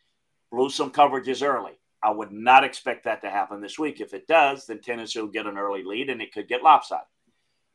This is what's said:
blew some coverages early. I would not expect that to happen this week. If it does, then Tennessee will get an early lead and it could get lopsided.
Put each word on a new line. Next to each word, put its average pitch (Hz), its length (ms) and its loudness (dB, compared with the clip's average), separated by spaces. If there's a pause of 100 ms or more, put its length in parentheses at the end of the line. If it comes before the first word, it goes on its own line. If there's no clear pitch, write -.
(500)
blew 127 200 0
some 139 200 -4
coverages 131 560 2
early. 117 260 -2 (300)
I 107 100 2
would 107 200 -8
not 123 320 6
expect 123 400 -6
that 110 160 -4
to 101 100 -10
happen 101 300 -4
this 101 180 -14
week. 151 220 -6
If 101 140 -12
it 95 120 -14
does, 143 400 2
then 104 140 -12
Tennessee 117 400 -8
will 107 80 -6
get 107 160 -8
an 101 140 -8
early 101 260 -6
lead 113 240 -6
and 117 140 -8
it - 100 -14
could 104 160 -10
get 123 140 -4
lopsided. 135 420 4 (720)